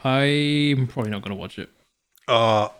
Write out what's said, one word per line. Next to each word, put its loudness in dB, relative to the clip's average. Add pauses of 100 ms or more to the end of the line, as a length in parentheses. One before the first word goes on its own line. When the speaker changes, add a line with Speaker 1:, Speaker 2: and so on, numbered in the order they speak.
Speaker 1:
I'm 2
probably -4
not -6
gonna -6
watch -12
it. -12 (580)
Speaker 2:
Uh, 4 (120)